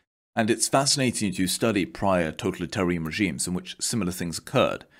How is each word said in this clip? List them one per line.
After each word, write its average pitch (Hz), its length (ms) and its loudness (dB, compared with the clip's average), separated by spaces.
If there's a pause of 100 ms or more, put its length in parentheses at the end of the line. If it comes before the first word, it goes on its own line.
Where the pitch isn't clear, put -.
(340)
And 113 160 2
it's - 180 2
fascinating 131 680 2
to 92 120 0
study 104 380 2
prior 90 480 0
totalitarian 87 720 -2
regimes 78 420 -2
in 90 60 -4
which - 280 -6
similar 92 320 -2
things 85 260 -6
occurred. - 480 0 (140)